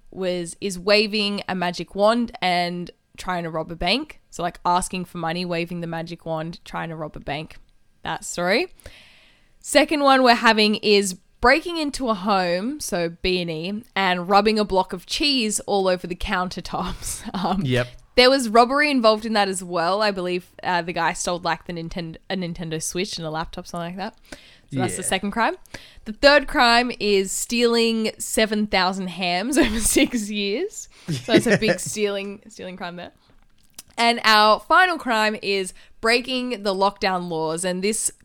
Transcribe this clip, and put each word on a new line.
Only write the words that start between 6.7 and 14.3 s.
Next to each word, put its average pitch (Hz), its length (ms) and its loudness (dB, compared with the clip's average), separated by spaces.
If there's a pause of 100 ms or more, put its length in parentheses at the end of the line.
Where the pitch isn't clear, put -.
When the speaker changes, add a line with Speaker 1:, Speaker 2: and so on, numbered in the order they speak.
Speaker 1:
to 160 80 -10
rob 151 180 -10
a - 60 -14
bank. 151 340 -8 (480)
That - 220 -6
story. 220 420 0 (920)
Second 294 420 2
one 269 220 6
we're 240 120 8
having 214 400 4
is 202 380 4 (260)
breaking 320 380 4
into 269 320 -2
a 220 40 2
home, 190 680 0
so 175 300 -2 (120)
B 180 200 0
and 170 100 -4
E, 180 320 -6 (120)
and 180 340 0
rubbing 214 300 4